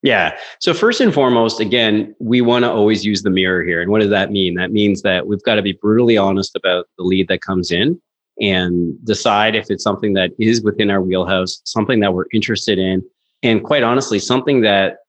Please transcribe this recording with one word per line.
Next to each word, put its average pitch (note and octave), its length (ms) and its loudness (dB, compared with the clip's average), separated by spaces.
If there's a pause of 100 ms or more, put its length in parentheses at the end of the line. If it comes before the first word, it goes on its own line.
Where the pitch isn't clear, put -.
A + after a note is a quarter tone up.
Yeah. F#2+ 360 0 (240)
So F3 120 0
first A3 280 2
and G#3 120 4
foremost, B2 460 2
again, G#2+ 600 0
we A#2+ 200 0
wanna B2 340 2
always G#2 320 2
use G2+ 180 -2
the G#2 60 0
mirror F#2 340 0
here. E2+ 180 -2
And F#2 100 -2
what A2 80 2
does G#2 120 2
that G2+ 200 0
mean? F#2+ 240 0
That F2+ 160 -4
means G#2 300 0
that F#2 260 -2
we've G2+ 160 -4
gotta G#2+ 180 0
be F#2+ 120 -4
brutally A2+ 440 2
honest G2 380 0
about F2+ 320 -2 (100)
the F#2 60 -10
lead F#2 240 0
that F#2 140 -4
comes F#2+ 280 -4
in A#2 300 0 (400)
and F2+ 540 0 (120)
decide G#2+ 500 0
if G#2 140 -4
it's G2 140 -4
something G2+ 300 -2
that F#2 260 0
is A2 240 0
within G#2 260 0
our G2 120 0
wheelhouse, F#2 640 -2
something A2 340 0
that G2+ 140 2
we're F2+ 200 -4
interested G#2+ 460 -2
in, F#2 240 0 (400)
and A2+ 200 2
quite D3 200 0
honestly, A#2 360 0
something B2+ 420 0
that G2 480 2